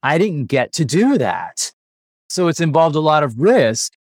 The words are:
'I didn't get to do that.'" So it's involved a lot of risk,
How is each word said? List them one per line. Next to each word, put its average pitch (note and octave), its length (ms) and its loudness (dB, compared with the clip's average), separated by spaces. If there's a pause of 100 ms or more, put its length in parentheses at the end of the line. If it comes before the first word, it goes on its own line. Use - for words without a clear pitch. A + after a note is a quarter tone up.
'I C#3+ 140 0
didn't E3 300 -2
get B2+ 260 0
to D#3+ 120 -2
do G#3 340 2
that.'" F2+ 520 -6 (580)
So F3+ 180 -2
it's D#3+ 140 -2
involved D#3+ 340 2
a D#3 40 0
lot D3+ 240 2
of A#2+ 160 -6
risk, D3 540 2 (180)